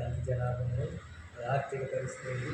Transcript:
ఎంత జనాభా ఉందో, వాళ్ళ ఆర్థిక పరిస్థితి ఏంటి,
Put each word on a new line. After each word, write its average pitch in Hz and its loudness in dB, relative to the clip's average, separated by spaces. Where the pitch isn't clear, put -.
ఎంత 123 0
జనాభా 123 2
ఉందో, 123 2
వాళ్ళ 120 -8
ఆర్థిక 135 2
పరిస్థితి 127 -2
ఏంటి, 127 0